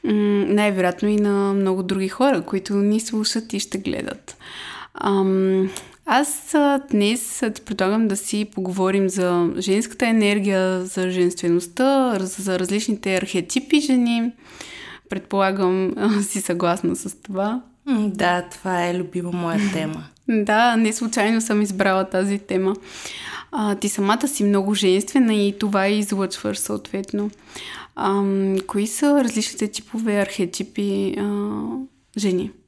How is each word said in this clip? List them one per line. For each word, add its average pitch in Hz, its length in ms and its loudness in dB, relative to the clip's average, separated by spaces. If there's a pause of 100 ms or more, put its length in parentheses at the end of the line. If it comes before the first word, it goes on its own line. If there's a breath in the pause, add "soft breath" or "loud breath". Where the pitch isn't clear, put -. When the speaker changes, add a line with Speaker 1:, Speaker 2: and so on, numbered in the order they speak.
Speaker 1:
М, 214 100 0 (340)
най-вероятно 202 640 2
и 208 60 2
на 202 380 2
много 190 300 0
други 190 240 -2
хора, 247 340 2
които 196 340 -4
ни 208 240 2
слушат 220 540 -4
и 202 60 -2
ще - 180 -6
гледат. - 600 -6 (560 loud breath)
Ам, 190 760 2 (420 loud breath)
аз, - 440 0
а, 285 260 4 (100)
днес, 214 520 0
а, 220 80 0
ти 220 100 -10
предлагам 208 460 0
да 196 80 0
си 208 400 -2
поговорим 190 540 2
за 180 480 2
женската 202 500 0
енергия, 196 760 2
за 185 240 -2
женствеността, 180 1080 2
раз-, 190 220 -6
за 190 180 0
различните 196 560 -2
архетипи 190 640 0
жени. 240 520 2 (760 loud breath)
Предполагам, 190 880 0
а, 202 260 2
си 196 180 -4
съгласна 175 540 0
с - 260 -10
това. 208 400 -4 (240)
Speaker 2:
М, 214 240 0
да, 180 320 0 (100)
това 180 360 -2
е 175 100 -2
любима 175 340 -4
моя 175 340 -2
Speaker 1:
<laughs> 196 80 0
Speaker 2:
тема. 156 300 -6 (260)
Speaker 1:
Да, 220 480 4
не 220 160 2
случайно 226 480 0
съм 208 200 2
избрала 190 480 0
тази 196 300 0
тема. 190 360 0 (760 loud breath)
А, 214 240 0
ти 202 140 -2
самата 214 380 2
си 262 160 0
много 202 300 2
женствена 208 600 4
и 202 260 2
това 196 280 2
и 208 120 2
излъчваш 196 580 -2
съответно. 208 720 -4 (680 loud breath)
Ам, 196 640 0 (100)
кои 208 200 -2
са 285 360 2
различните 220 440 -2
типове 214 540 -2
архетипи, 196 960 -2
а, 202 320 -2 (680)
жени? 196 340 -2 (160)